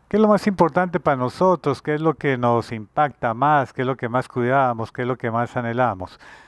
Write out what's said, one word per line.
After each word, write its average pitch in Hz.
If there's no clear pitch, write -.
¿Qué 202
es 214
lo 214
más 208
importante 180
para 147
nosotros? 135
¿Qué 151
es 151
lo 160
que 139
nos 120
impacta 117
más? 135
¿Qué 131
es 123
lo 131
que 117
más 123
cuidamos? 123
¿Qué 127
es 120
lo 127
que 117
más 117
anhelamos? 117